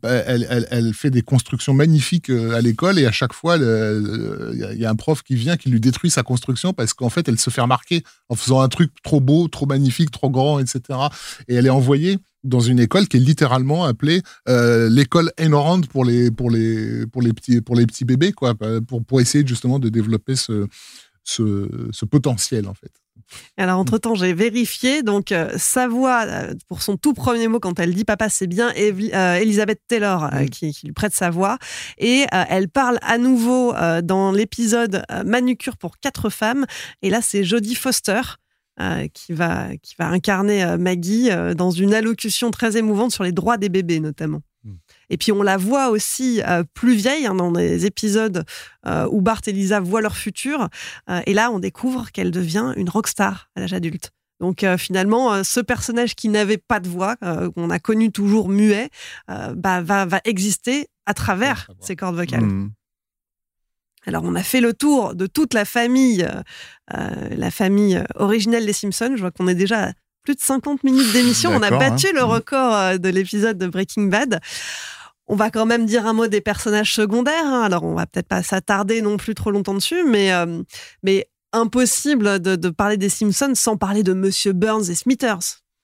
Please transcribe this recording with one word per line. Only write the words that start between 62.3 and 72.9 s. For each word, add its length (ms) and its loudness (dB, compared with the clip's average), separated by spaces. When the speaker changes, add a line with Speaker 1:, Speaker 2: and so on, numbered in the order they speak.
Speaker 3:
Mm. 260 -2
Speaker 2:
Alors, 180 -4
on 100 -4
a 80 -4
fait 180 0
le 120 2
tour 400 0
de 140 -6
toute 260 -2
la 120 2
famille, 580 2
euh, 180 -4
euh, 400 -8
la 140 -2
famille, 460 2
euh, 60 -2
originelle 500 0
des 80 -2
Simpsons. 420 -4
Je 60 -4
vois 100 -4
qu'on 160 -2
est 80 4
déjà 340 0
à 40 -12
plus 120 -2
de 60 -12
cinquante 420 -2
minutes 300 4
d'émission. 380 2
On 60 4
a 120 2
Speaker 3:
D'accord, 100 4
Speaker 2:
battu 280 2
Speaker 3:
hein. 80 2
Speaker 2:
le 60 2
Speaker 3:
Mm. 80 2
Speaker 2:
record, 460 0
euh, 220 2